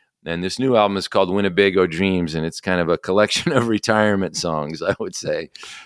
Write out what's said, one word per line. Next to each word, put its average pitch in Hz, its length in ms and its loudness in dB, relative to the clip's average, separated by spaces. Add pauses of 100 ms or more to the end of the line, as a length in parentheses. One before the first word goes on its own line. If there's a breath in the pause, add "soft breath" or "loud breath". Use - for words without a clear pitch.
(240 soft breath)
And 85 180 -4
this 92 160 -6
new 127 180 2
album 101 200 4
is 92 120 -4
called 95 260 2
Winnebago 95 520 2
Dreams, 87 480 -2
and 80 120 -2
it's - 140 -8
kind 90 200 0
of 82 80 0
a 82 80 2
collection 104 560 0
<laughs> 139 40 0
of 120 120 2
retirement 107 680 2
songs, 78 440 -4
I 87 180 0
would 104 160 -8
say. 78 360 -6 (360 loud breath)